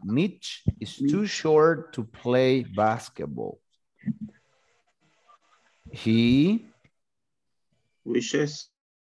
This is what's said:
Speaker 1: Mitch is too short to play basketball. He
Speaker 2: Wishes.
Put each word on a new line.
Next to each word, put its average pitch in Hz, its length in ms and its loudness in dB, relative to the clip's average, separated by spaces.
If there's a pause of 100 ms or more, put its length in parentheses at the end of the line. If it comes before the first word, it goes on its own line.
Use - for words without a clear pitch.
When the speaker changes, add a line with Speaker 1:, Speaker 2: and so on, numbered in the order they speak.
Speaker 1:
Mitch 139 580 -4 (180)
is - 160 -12
too 156 300 0
short 156 680 2
to 113 100 -6
play 127 600 0
basketball. 95 960 -4 (2250)
He 127 760 2 (1400)
Speaker 2:
Wishes. 143 640 -4 (320)